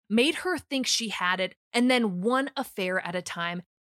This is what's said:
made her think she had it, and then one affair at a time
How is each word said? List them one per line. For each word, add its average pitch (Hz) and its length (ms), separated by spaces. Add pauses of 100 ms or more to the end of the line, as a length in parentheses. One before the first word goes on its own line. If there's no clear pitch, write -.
(100)
made 262 260
her 359 220
think 262 280
she 233 240
had 185 300
it, 190 140 (180)
and 247 180
then 220 300
one 254 360
affair 185 500
at 170 80
a 180 80
time 175 400 (180)